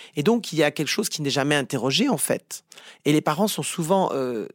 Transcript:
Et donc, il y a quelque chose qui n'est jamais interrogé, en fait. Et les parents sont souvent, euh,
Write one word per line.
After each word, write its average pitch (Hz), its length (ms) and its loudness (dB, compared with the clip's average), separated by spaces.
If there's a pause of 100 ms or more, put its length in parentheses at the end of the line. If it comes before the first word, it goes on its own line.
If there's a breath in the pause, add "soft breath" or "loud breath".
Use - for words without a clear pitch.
(180 loud breath)
Et 147 80 0
donc, 233 280 2
il 151 60 -6
y 156 60 6
a 147 80 2
quelque 147 160 -4
chose - 200 -2
qui - 140 -6
n'est 139 80 0
jamais 139 240 2
interrogé, 135 540 0
en 214 80 2
fait. - 480 -4 (400 loud breath)
Et 147 80 4
les 151 80 4
parents 160 260 0
sont 180 160 -4
souvent, 175 500 0
euh, 123 420 -4